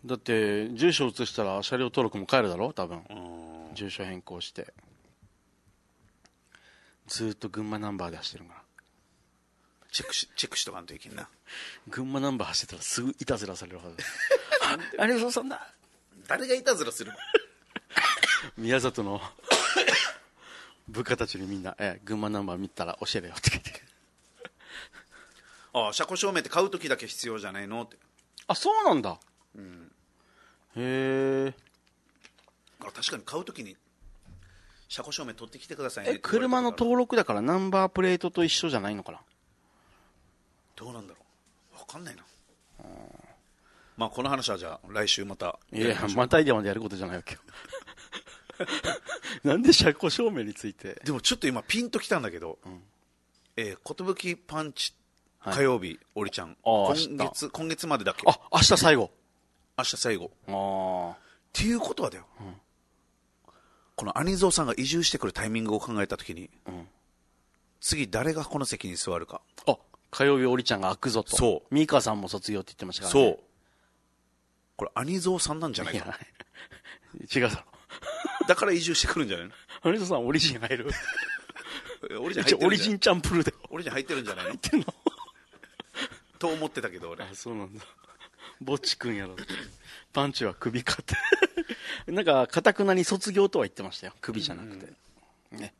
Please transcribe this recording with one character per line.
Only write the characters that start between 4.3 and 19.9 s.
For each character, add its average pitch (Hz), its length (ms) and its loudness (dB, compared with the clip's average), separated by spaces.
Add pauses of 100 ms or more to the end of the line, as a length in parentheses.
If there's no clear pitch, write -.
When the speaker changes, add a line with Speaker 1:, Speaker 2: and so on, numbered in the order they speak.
Speaker 1:
し - 100 -12
て。 - 200 -12 (2250)
ず - 180 -6
ー 107 80 -2
っ - 20 -10
と 107 140 -10
群 107 180 -6
馬 107 120 -4
ナ 104 120 -6
ン 101 60 -6
バ 90 120 -6
ー - 20 -6
で 82 60 -12
走 - 140 -8
っ - 20 -16
て 87 60 -16
る 85 100 -18
か - 60 -20
ら。 - 80 -20 (1300)
Speaker 2:
チ - 100 -4
ェ - 40 -10
ッ - 20 -10
ク - 60 -8
し、 - 220 -2
チ - 100 -2
ェ - 20 -10
ッ - 40 -10
ク - 60 -2
し - 60 0
と - 80 -10
か 92 80 -12
ん 85 60 -18
と - 80 -16
い - 40 -18
け - 120 -20
ん 71 40 -16
な。 69 140 -12 (600)
Speaker 1:
群 131 180 -6
馬 135 120 -2
ナ 139 120 2
ン 131 80 -2
バ 92 80 -2
ー - 20 -8
走 - 160 -2
っ - 20 -10
て - 60 -16
た 90 40 -14
ら 78 60 -12
す - 200 -2
ぐ 139 80 0
い - 40 -6 (120)
た 135 100 2
ず 101 100 -6
ら 95 100 -8
さ 92 100 -12
れ 87 60 -16
る 90 60 -14
は 85 60 -16
ず。 87 60 -14 (420)
<laughs> 480 680 0
あ、 - 40 4
ア 214 40 4
ニ 240 120 4
ゾ 233 80 0
ー 247 40 -2
さ 262 120 -2
ん 262 60 -8
だ。 - 260 -12 (520)
Speaker 2:
誰 - 220 -2
が 254 60 4
い 254 100 -2
た 262 100 6
ず 160 100 -2
ら - 60 -4
す - 140 -8
る - 80 -12
の？ - 60 -16 (1400)
Speaker 1:
<laughs> - 0 -
宮 120 240 2
里 120 220 0
の 101 180 -4 (840)